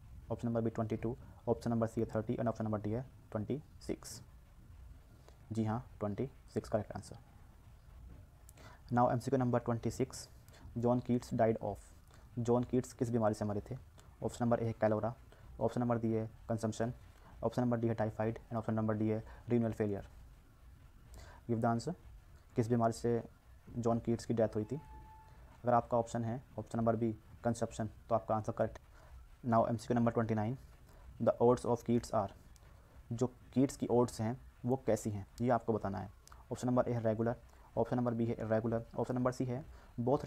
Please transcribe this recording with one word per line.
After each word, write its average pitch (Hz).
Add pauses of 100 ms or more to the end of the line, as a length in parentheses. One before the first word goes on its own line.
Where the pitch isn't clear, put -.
(320)
option 117
number 117
बी 113
ट्वेंटी 113
टू, 117 (320)
option 117
number 113
सी 117
है 110
thirty 110
and 120
ऑप्शन 110
number 107
डी 104
है 123 (260)
ट्वेंटी 123 (260)
सिक्स। - (1300)
जी 107
हाँ, 110 (140)
ट्वेंटी 107 (240)
सिक्स -
correct 107
answer। - (1800)
Now 120
एमसीक्यू 123
number 123
twenty 117
six, - (600)
जॉन 123
कीट्स 120
died 113
of, 101 (560)
जॉन 120
कीट्स 123
किस 120
बीमारी 110
से 104
मरे 104
थे? - (480)
ऑप्शन 117
नंबर 117
ए 117
है 113
कैलोरा, 107 (460)
ऑप्शन 117
नंबर 120
डी 113
है 110 (240)
कंजम्पशन, 113 (520)
ऑप्शन 117
नंबर 120
डी 117
है 117
टाइफाइड 110
and -
ऑप्शन 113
नंबर 110
डी 107
है 110 (280)
renal 117
failure। 101 (1500)
Give 113
the 117
answer, 117 (600)
किस 113
बीमारी 117
से 120 (560)
जॉन 117
कीट्स 113
की 117
डेथ 110
हुई 107
थी? 135
अगर -
आपका 117
ऑप्शन 117
है 120 (180)
ऑप्शन 110
नंबर 113
बी 113 (320)
कंजम्पशन, 113 (200)
तो 117
आपका 110
आंसर 110
करेक्ट। - (640)
Now 117
एमसीक्यू 120
number 117
ट्वेंटी 110
नाइन, 110 (640)
the 117
odds 120
of 117
Keats 117
are, 101 (800)
जो 120 (260)
कीट्स 131
की 101
odds 120
हैं 113 (300)
वो 127
कैसी 110
हैं, 98 (160)
ये 120
आपको 117
बताना 101
है। 95 (400)
ऑप्शन 123
नंबर 123
ए 123
है 117
रेगुलर, 113 (420)
ऑप्शन 120
नंबर 120
बी 117
है 113
इरेगुलर, 113 (160)
ऑप्शन 123
नंबर 127
सी 127
है 123 (360)
both 127